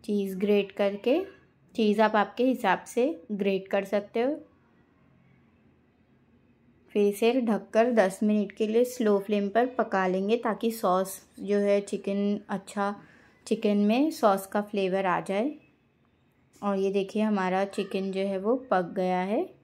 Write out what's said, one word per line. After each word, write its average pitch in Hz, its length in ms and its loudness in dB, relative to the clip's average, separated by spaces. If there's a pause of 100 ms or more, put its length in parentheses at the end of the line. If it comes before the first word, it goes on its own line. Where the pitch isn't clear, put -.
चीज़ 196 340 -2
ग्रेट 202 340 2
करके, 202 480 0 (560)
चीज़ 214 260 2
आप 214 140 4
आपके 208 300 0
हिसाब 208 400 0
से 240 200 0 (280)
ग्रेट 196 340 -2
कर 202 180 0
सकते 208 360 -2
हो। 285 140 0 (2500)
फिर 208 80 4
इसे 202 280 2 (100)
ढककर 220 520 0
दस 190 300 2
मिनट 208 280 0
के 220 160 -4
लिए 226 180 2
स्लो 214 340 0
फ्लेम 202 300 -2
पर 226 160 2 (100)
पका 202 320 0
लेंगे 196 320 0
ताकि 226 340 -2
सॉस 185 460 -2 (220)
जो 202 180 0
है 202 220 2
चिकन, 202 580 -4 (100)
अच्छा 202 460 -4 (520)
चिकन 208 320 0
में 240 320 2
सॉस 196 360 2
का 208 160 -2
फ्लेवर 190 440 -2
आ 170 140 0
जाए। 202 300 -4 (1080)
और 202 160 -2
ये 196 140 0
देखिए 196 320 -2
हमारा 190 420 0
चिकन 196 460 -4
जो 190 100 -4
है 196 180 -2
वो 214 160 0 (140)
पक 180 260 0
गया 185 260 0
है। 208 200 -2 (220)